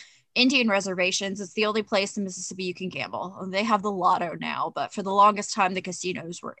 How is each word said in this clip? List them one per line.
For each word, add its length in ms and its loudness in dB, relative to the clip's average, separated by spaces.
Indian 300 4
reservations. 720 0
It's 140 -10
the 120 2
only 160 0
place 340 0
in 80 -2
Mississippi 400 -8
you 100 -2
can 140 -8
gamble. 600 -8
They 140 0
have 180 2
the 80 0
lotto 500 2
now, 340 -4
but 200 -6
for 80 -4
the 100 -4
longest 400 6
time, 220 2
the 80 -4
casinos 600 -8
were 180 -10